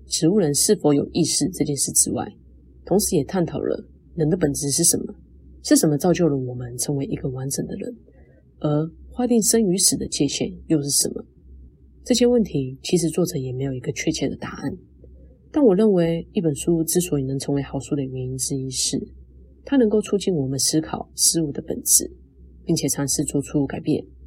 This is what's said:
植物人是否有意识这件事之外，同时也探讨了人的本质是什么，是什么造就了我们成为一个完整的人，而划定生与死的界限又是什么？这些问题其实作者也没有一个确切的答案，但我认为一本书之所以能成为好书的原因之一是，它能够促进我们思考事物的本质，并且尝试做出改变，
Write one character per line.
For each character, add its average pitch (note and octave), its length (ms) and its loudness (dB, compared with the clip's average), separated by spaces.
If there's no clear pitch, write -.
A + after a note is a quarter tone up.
植 - 220 0
物 G3+ 100 4
人 D#3 140 2
是 E3+ 220 4
否 D3+ 180 2
有 C#3+ 200 2
意 F3 100 2
识 - 280 0
这 D3 140 0
件 C#3+ 120 -4
事 - 160 -2
之 - 180 2
外， - 160 -4
同 F3+ 140 4
时 - 160 0
也 D3 100 2
探 F#3 220 0
讨 - 140 -6
了 - 280 -4
人 D#3 140 0
的 F3 80 0
本 D#3 160 0
质 C#3 180 -4
是 D#3+ 140 0
什 - 140 2
么， - 160 -10
是 - 120 2
什 F3+ 140 6
么 D3 80 2
造 F3+ 160 2
就 E3+ 160 2
了 C#3+ 80 0
我 B2+ 180 -4
们 B2 220 -10
成 C#3+ 200 -2
为 C#3 100 -2
一 - 100 -6
个 - 140 -6
完 C3 180 -6
整 - 180 -6
的 - 100 -8
人， - 200 -10
而 D3+ 300 0
划 B3 160 -2
定 A#3 160 4
生 A3+ 200 4
与 F#3 160 2
死 - 180 2
的 - 100 -4
界 - 220 0
限 - 240 -4
又 D#3+ 160 2
是 C#3 80 -4
什 - 180 0
么？ - 160 -10
这 B3+ 100 2
些 A#3+ 120 4
问 A#3+ 160 4
题 C3+ 400 -4
其 - 140 0
实 E3 120 2
作 D3 160 0
者 D3+ 140 -4
也 B2+ 140 -4
没 B2+ 120 -4
有 C#3 80 -2
一 B2+ 80 -6
个 C#3+ 120 -6
确 - 180 -4
切 D3+ 180 0
的 - 80 -8
答 - 140 -10
案， F#2 140 -6
但 D4 140 4
我 G3+ 100 8
认 G#3+ 180 4
为 E3 400 2
一 G#3+ 80 -2
本 D#3+ 140 2
书 E3 300 0
之 F3 160 0
所 D#3+ 180 -2
以 C3+ 60 -2
能 C3+ 140 -4
成 C#3+ 160 -4
为 C#3+ 80 0
好 C3+ 180 -6
书 - 160 -4
的 C#3 60 -2
原 C3 260 -6
因 C3 80 -6
之 C3+ 200 -4
一 C3 120 -4
是， B2+ 320 -4
它 - 120 0
能 A#3+ 120 6
够 G#3+ 120 2
促 G#3 180 0
进 F#3+ 160 -2
我 C#3 120 0
们 C3+ 120 -2
思 D#3 220 0
考 - 340 -6
事 - 280 2
物 D3 80 -2
的 - 120 -8
本 - 200 -6
质， - 280 2
并 E3 120 0
且 D3+ 120 0
尝 C#3 200 -4
试 - 160 -2
做 C#3+ 160 -2
出 C#3 260 -2
改 - 140 -8
变， - 240 -2